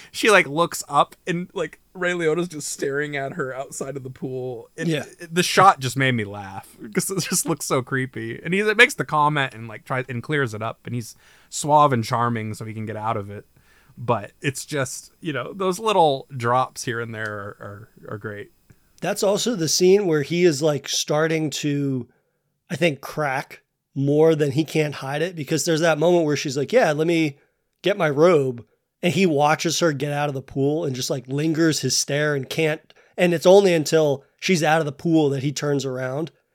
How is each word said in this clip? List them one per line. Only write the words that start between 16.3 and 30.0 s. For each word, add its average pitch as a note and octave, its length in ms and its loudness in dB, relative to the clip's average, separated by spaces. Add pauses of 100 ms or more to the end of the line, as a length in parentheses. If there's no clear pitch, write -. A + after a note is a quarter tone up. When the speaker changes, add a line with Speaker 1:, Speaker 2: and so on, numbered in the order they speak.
Speaker 1:
drops B2 500 0
here A#2 160 -6
and A#2 140 -10
there A2 160 -8
are, G#2 580 -14 (200)
are, - 60 -12
are G#2+ 40 -8
great. G#2 340 -14 (500)
Speaker 2:
That's F#3+ 200 -4
also G#3 320 0
the D#3+ 140 -2
scene F#3+ 380 4
where D#3 160 2
he F3 220 0
is, D3+ 180 4
like, D3 260 0
starting D#3 600 0
to, C#3 580 -2 (600)
I F3 60 -6
think, D3+ 240 0
crack C#3+ 600 -6 (340)
more D3 400 4
than D3 180 0
he D3+ 120 2
can't D3+ 300 -2
hide C#3+ 260 -6
it, F3 160 -4
because D#3 300 -2
there's D#3+ 160 2
that D#3+ 160 4
moment E3+ 260 4
where D3 120 0
she's C3+ 200 -4
like, C#3 160 -4
"Yeah, G#3+ 200 4
let D#3 140 0
me D#3+ 300 0 (460)
get G3+ 160 0
my E3 100 2
robe." C#3 560 4 (380)
And F3+ 100 2
he F#3 140 4
watches D3+ 540 2
her E3+ 120 4
get C#3+ 200 -4